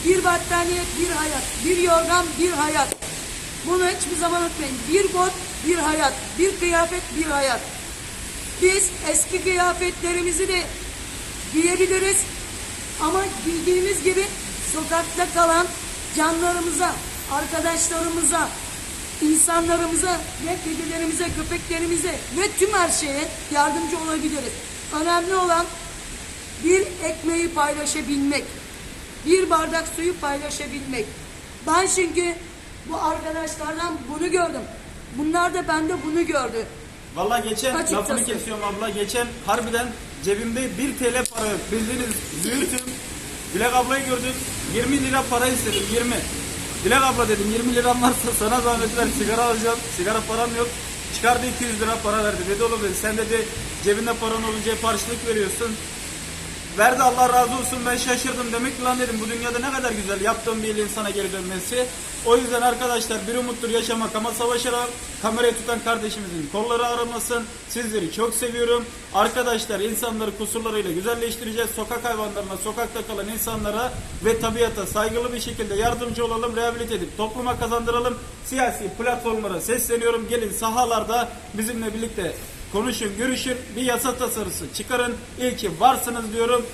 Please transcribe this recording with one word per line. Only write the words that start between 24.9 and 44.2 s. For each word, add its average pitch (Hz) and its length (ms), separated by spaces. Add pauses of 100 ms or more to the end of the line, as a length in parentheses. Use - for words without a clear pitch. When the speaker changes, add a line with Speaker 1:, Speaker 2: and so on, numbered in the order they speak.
Speaker 1:
Önemli 339 340
olan 349 320 (960)
bir 370 160
ekmeği 330 760
paylaşabilmek, 285 880 (840)
bir 359 240
bardak 320 340 (120)
suyu 339 240
paylaşabilmek. 285 840 (600)
Ben 349 300
çünkü 349 380 (540)
bu 330 140
arkadaşlardan 311 960 (160)
bunu 320 160
gördüm. 330 300 (580)
Bunlar 330 360
da 349 140
bende 320 260 (100)
bunu 311 220
gördü. 240 400 (480)
Speaker 2:
Vallahi 220 340
geçen, 254 260
Speaker 1:
Açıkçası. 320 220
Speaker 2:
lafını 247 280
kesiyorum 214 400
abla, 208 260
geçen 208 360 (200)
harbiden 233 400 (380)
cebimde 226 540
bir 269 200
T 240 140
L 254 120
para 220 220
yok. 190 140 (120)
Bildiğiniz 226 420 (280)
züğürtüm. 247 440 (680)
Dilek 240 200
ablayı 262 320
gördüm, 254 280 (400)